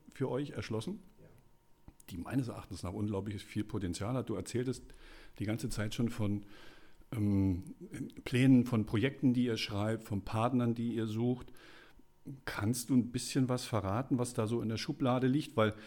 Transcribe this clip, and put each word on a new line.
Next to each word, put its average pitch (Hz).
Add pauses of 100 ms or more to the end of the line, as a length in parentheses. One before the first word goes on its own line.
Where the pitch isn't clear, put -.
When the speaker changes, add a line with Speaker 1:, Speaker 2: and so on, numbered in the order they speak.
(140)
Speaker 1:
für 131
euch 139
erschlossen, 113 (200)
Speaker 2:
Ja. - (840)
Speaker 1:
die 90
meines 113
Erachtens 101
nach 90
unglaublich 101
viel 104
Potenzial 95
hat. 120
Du 113
erzähltest 120 (540)
die 107
ganze 104
Zeit 104
schon 120
von, 104 (680)
ähm, 98 (480)
Plänen, 127
von 110
Projekten, 123
die 123
ihr 113
schreibt, 107
von 98
Partnern, 120
die 117
ihr 110
sucht. 120 (920)
Kannst -
du 139
ein 120
bisschen 127
was 123
verraten, 110
was 123
da 113
so 117
in 110
der 110
Schublade 131
liegt? 143
Weil 107 (140)